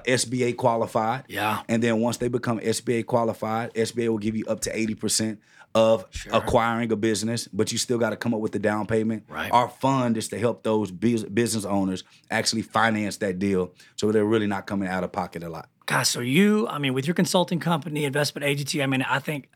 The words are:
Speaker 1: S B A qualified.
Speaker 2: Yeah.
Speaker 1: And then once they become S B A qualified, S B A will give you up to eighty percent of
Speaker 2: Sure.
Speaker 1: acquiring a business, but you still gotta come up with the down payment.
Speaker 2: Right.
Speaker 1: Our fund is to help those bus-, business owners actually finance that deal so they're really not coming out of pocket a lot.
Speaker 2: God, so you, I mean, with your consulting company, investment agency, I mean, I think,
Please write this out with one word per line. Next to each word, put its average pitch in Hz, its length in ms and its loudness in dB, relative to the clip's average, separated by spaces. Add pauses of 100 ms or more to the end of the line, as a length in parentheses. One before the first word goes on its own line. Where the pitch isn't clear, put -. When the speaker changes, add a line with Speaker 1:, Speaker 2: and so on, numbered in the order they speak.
Speaker 1:
S 127 180 2
B 123 200 -2
A 120 100 2
qualified. 117 720 0
Speaker 2:
Yeah. 104 400 -2
Speaker 1:
And 117 160 2
then 117 160 2
once 117 180 0
they 123 120 -2
become 120 340 -2
S 110 160 0
B 127 200 -2
A 110 40 -4
qualified, 113 720 -2
S 110 160 0
B 117 140 -2
A 113 60 2
will 113 80 2
give 110 180 -2
you 107 100 -4
up 107 140 -2
to - 160 -4
eighty 110 180 -2
percent 110 440 -2 (360)
of 110 360 6
Speaker 2:
Sure. - 240 -4
Speaker 1:
acquiring 117 560 2
a 110 40 2
business, 110 560 -2
but - 200 -2
you 113 80 -4
still 123 180 0
gotta 113 180 0
come 117 180 -2
up 107 60 0
with 107 120 -2
the 104 80 -4
down 107 260 0
payment. 110 420 0
Speaker 2:
Right. 78 240 -6
Speaker 1:
Our 120 180 4
fund 127 480 0
is 110 100 -4
to 101 100 -6
help 113 240 -2
those 107 300 0
bus-, 107 320 0
business 107 420 0
owners 95 380 0 (260)
actually 110 320 0
finance 107 560 0
that 95 220 -2
deal 95 340 2 (220)
so 107 160 0
they're 107 120 4
really 107 220 2
not 98 220 -4
coming 98 200 -2
out 92 160 -2
of 90 80 -6
pocket 90 300 -6
a 85 80 -10
lot. 80 200 -14 (180)
Speaker 2:
God, 135 160 0
so - 180 0
you, 202 480 4
I 147 80 -6
mean, 139 160 0
with 131 140 -2
your 175 80 0
consulting 175 440 2
company, 151 460 -2
investment 143 400 -2
agency, 143 360 -2
I 135 40 2
mean, 135 160 0
I 131 180 0
think, 143 360 -8